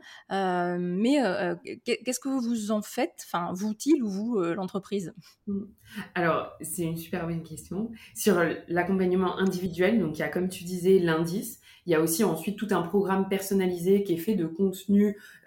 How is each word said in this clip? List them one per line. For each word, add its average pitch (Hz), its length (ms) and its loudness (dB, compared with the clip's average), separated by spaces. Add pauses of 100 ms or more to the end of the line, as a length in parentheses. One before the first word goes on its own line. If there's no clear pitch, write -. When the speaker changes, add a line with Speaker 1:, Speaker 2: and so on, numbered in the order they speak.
(320)
Speaker 1:
euh, 180 480 0
mais, 208 440 2
euh, 180 300 0
euh, 180 220 -10 (100)
qu'est-ce - 340 -4
que 269 100 -6
vous 233 420 -2
en 214 100 0
faites, - 460 -6
enfin, 170 260 -4
vous-t-il 214 480 0
ou 220 80 -2
vous, 214 280 -2
euh, 170 180 0
l'entreprise ? 190 580 -6 (320)
Speaker 2:
Mm. 196 200 -4 (500)
Alors, 165 460 0
c'est - 200 -8
une 165 160 -2
super 165 300 -6
bonne 165 160 -4
question. 180 480 -8 (240)
Sur 175 280 4 (240)
l'accompagnement 185 680 2
individuel, 185 640 2
donc 156 180 -2
il 165 40 -4
y - 20 0
a, 147 60 -2
comme 185 200 -2
tu 180 140 -10
disais, 180 340 4
l'indice, 170 640 0 (260)
il 175 60 0
y 160 40 6
a 156 60 4
aussi 165 220 2
ensuite 185 340 0
tout 208 140 -6
un 170 120 2
programme 190 460 0
personnalisé 190 720 2
qui 190 100 0
est 165 40 0
fait 214 180 -2
de 170 100 0
contenu, 202 720 2 (300)